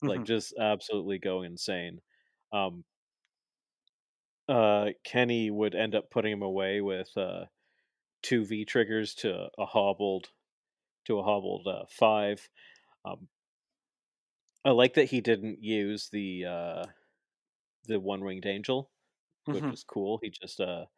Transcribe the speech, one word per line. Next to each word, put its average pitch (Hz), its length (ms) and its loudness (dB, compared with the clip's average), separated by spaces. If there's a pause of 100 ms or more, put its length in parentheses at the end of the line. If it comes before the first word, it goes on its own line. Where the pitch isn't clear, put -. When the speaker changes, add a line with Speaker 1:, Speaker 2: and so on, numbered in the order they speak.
Speaker 1:
Like, 110 180 -2
Speaker 2:
Mm-hmm. - 20 -10
Speaker 1:
just 110 340 -2
absolutely 101 600 0
going 92 340 -2
insane. 87 480 -6 (500)
Um, 104 340 -2 (1600)
uh, 104 420 6 (140)
Kenny 120 460 2
would 104 260 0
end 110 200 0
up - 160 -4
putting 107 220 0
him 101 80 -6
away 98 400 -2
with, 95 360 -4
uh, 92 280 -4 (760)
two 117 220 2
V 107 200 -6
triggers 110 500 0
to 92 340 -4 (100)
a 98 60 -2
hobbled, 98 680 0 (720)
to 107 140 0
a 95 40 -2
hobbled, 95 440 0
uh, - 220 -4
five. 104 600 2 (560)
Um, 95 240 -12 (1300)
I 139 80 6
like 123 240 8
that 135 140 6
he 127 120 0
didn't 110 420 0
use 104 460 -2
the, 95 360 -6
uh, 85 400 -6 (1000)
the 110 140 0
one-winged 95 460 -4
angel, 107 460 -2 (600)
which 139 120 -2
Speaker 2:
Mm-hmm. 135 80 -2
Speaker 1:
was - 120 -12
cool. 107 400 -4
He 104 80 -8
just, - 300 -12
uh, 87 260 -6 (100)